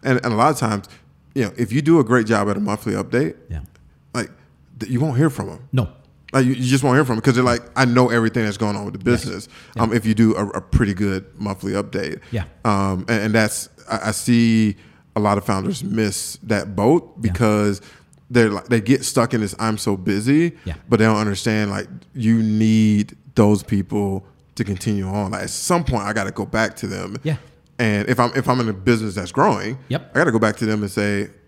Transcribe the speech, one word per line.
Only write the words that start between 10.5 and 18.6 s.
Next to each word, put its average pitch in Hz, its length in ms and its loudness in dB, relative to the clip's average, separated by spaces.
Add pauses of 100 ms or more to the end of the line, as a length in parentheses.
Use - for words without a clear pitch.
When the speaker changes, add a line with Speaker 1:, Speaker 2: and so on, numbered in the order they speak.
Speaker 1:
pretty 101 320 0
good 95 320 -2 (140)
monthly 98 340 -6
update. 98 460 -6 (120)
Speaker 2:
Yeah. 98 140 -4 (200)
Speaker 1:
Um, 98 420 0
and, 113 160 0
and 110 120 0
that's, 107 340 0 (200)
I, 110 200 -4
I - 20 -2
see 113 640 2 (400)
a 110 60 -2
lot 101 160 2
of 101 80 -4
founders 98 380 -4
miss 110 600 -4
that 101 320 -4
boat 127 400 2
Speaker 2:
Yeah. - 60 -14
Speaker 1:
because 104 600 0 (480)
they're 117 200 4
like, 101 180 -6